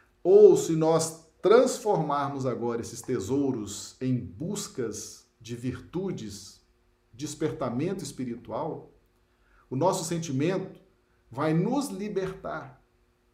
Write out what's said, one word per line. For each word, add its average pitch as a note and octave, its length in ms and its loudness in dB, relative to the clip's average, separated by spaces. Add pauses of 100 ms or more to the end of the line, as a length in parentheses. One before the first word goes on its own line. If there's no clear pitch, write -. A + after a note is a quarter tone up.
(220)
ou F#3+ 340 10
se E3 180 0
nós D#3+ 540 0 (140)
transformarmos D#3+ 1040 2
agora A#2 340 -2
esses - 220 -12
tesouros A#2 960 -4
em C3 160 0
buscas A2+ 1120 -8 (100)
de A2+ 160 -12
virtudes, A#2+ 1120 -8 (460)
despertamento C#3+ 920 -4
espiritual, B2 880 -8 (760)
o B2+ 80 -6
nosso F#3 260 2
sentimento E3 760 -2 (500)
vai D3 220 0
nos A3 360 2
libertar F3+ 920 -6 (520)